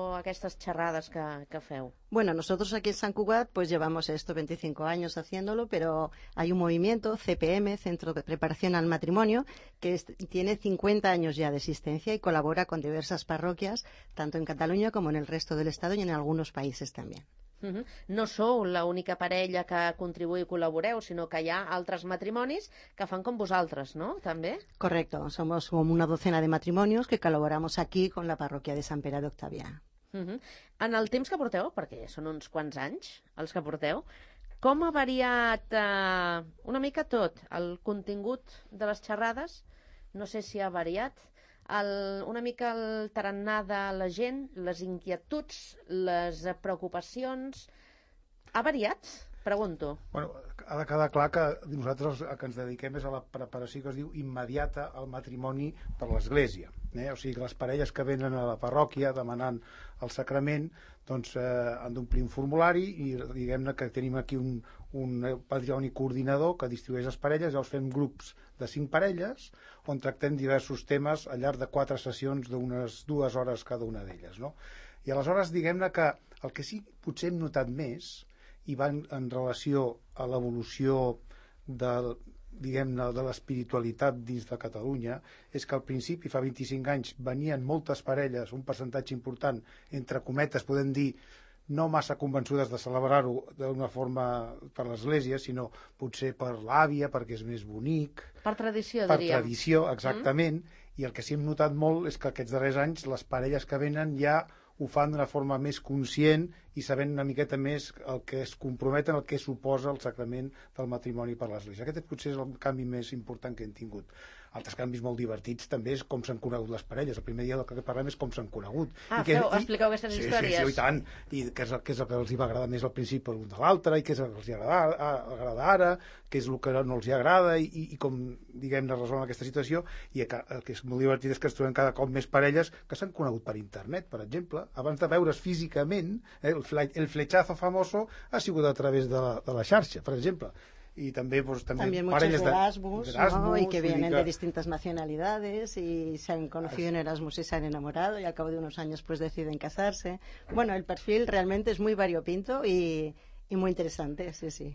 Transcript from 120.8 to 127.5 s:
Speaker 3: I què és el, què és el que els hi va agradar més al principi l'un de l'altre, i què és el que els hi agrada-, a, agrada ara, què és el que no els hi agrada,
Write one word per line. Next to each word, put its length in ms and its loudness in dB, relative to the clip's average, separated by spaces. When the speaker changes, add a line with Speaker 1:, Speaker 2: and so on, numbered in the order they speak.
Speaker 3:
I 180 -2
què 140 -4
és 80 -2
el, 100 -2
què 140 -4
és 40 0
el 80 0
que 60 -4
els 180 0
hi 60 0
va 80 2
agradar 240 0
més 140 -2
al 100 -2
principi 400 -2
l'un 160 -8
de 80 -10
l'altre, 400 6
i 80 2
què 80 0
és 60 0
el 100 -2
que 80 -10
els 120 -10
hi 40 -4
agrada-, 400 4
a, 160 0
agrada 380 -2
ara, 180 8
què 80 0
és 100 0
el 140 -2
que 120 0
no 160 0
els 80 -4
hi 100 2
agrada, 400 8